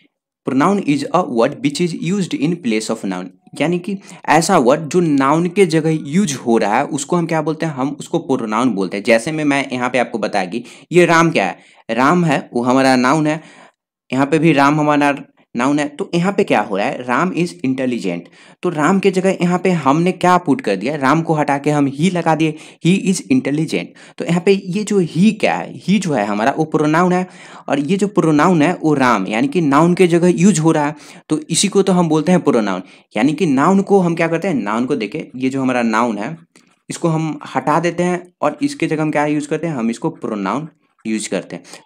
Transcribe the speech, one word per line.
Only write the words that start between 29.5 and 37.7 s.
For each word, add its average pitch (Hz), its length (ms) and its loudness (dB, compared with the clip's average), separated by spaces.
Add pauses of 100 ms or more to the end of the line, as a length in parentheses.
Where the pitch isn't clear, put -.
नाउन 160 340 4
के 185 140 4
जगह 170 220 4
यूज़ 165 300 4
हो 160 120 4
रहा 151 140 0
है। 147 100 -6 (320)
तो 156 120 -2 (100)
इसी 170 180 0
को 196 140 2
तो 190 100 2
हम 180 160 2
बोलते 156 240 2
हैं 180 100 4
प्रोनाउन, 104 400 0 (340)
यानी 135 180 2
कि 190 120 0
नाउन 160 360 4
को 196 180 4
हम 170 140 0
क्या 165 140 0
करते 165 200 -2
हैं, 175 60 -2
नाउन 113 320 -2
को 143 100 -2
देखिए 113 400 -8
ये 127 120 -2
जो 135 140 -2
हमारा 127 220 0
नाउन 110 340 0
है 147 180 -8 (540)
इसको - 180 -4
हम 160 300 -2 (160)
हटा 147 260 0